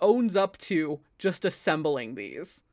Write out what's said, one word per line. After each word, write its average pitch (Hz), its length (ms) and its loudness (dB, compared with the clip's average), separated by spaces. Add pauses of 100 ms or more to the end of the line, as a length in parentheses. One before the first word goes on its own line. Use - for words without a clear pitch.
owns 214 360 4
up 196 220 0
to 156 420 -2 (180)
just 190 260 -2
assembling 151 720 0
these. 101 480 -10 (100)